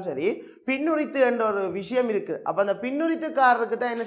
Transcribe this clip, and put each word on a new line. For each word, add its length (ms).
சரி, 220
பின்னுரித்து 580
என்ற 220
ஒரு 140
விஷயம் 340
இருக்கு. 220
அப்ப 160
அந்த 100
பின்னுரித்துக்காரருக்கு 960
தான் 120
என்ன 120